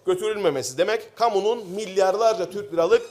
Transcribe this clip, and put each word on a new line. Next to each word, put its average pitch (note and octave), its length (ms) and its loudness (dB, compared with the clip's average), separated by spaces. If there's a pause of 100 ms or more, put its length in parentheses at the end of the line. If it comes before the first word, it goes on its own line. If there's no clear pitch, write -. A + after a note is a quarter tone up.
götürülmemesi F3+ 720 -2
demek, G#3+ 400 -2
kamunun G#3+ 500 0
milyarlarca F#3+ 840 0
Türk G3+ 240 -10
liralık F3+ 380 4